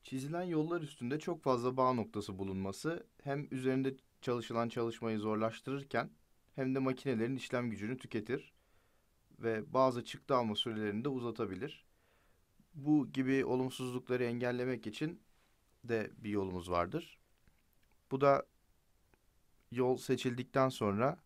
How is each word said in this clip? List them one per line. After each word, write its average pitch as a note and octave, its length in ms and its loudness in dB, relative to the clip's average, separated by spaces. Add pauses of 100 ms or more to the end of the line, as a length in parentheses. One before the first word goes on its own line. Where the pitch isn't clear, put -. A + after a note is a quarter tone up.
Çizilen D3 380 -4
yollar E3+ 380 0
üstünde C#3+ 380 -4
çok E3+ 240 -4
fazla B2+ 340 2
bağ B2+ 160 4
noktası G#2 460 -2
bulunması G2 680 -4 (160)
hem C#3+ 280 -4
üzerinde C3 440 0 (260)
çalışılan A#2 480 0
çalışmayı A2+ 500 -2
zorlaştırırken A2+ 920 -2 (460)
hem C3 200 -2
de C3+ 40 2
makinelerin C3 560 0
işlem A#2+ 340 -2
gücünü G#2+ 280 -4
tüketir A#2+ 560 -6 (840)
ve A2 340 -2
bazı B2+ 320 4
çıktı - 300 -2
alma A#2 200 2
sürelerini G#2+ 480 -2
de C#3+ 60 0
uzatabilir. A2+ 760 -6 (880)
Bu C#3+ 380 2
gibi C3 340 2
olumsuzlukları B2+ 800 0
engellemek B2 640 -2
için D#3 340 -6 (640)
de A2+ 340 -2
bir G#2+ 120 -8
yolumuz F#2 420 -2
vardır. F2+ 480 0 (920)
Bu C3+ 100 0
da C#3 240 6 (1300)
yol B2+ 260 2
seçildikten B2+ 720 0
sonra A#2 560 2